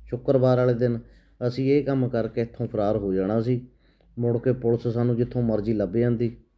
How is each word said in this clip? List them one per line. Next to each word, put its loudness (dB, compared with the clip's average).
ਸ਼ੁੱਕਰਵਾਰ 2
ਵਾਲੇ 4
ਦਿਨ, 0
ਅਸੀਂ 0
ਇਹ 4
ਕੰਮ 0
ਕਰਕੇ -2
ਇੱਥੋਂ -6
ਫਰਾਰ 0
ਹੋ -2
ਜਾਣਾ 0
ਸੀ। 0
ਮੁੜ 0
ਕੇ 0
ਪੁਲਿਸ 0
ਸਾਨੂੰ 0
ਜਿੱਥੋਂ -2
ਮਰਜ਼ੀ 0
ਲੱਭ -2
ਜਾਂਦੀ, 0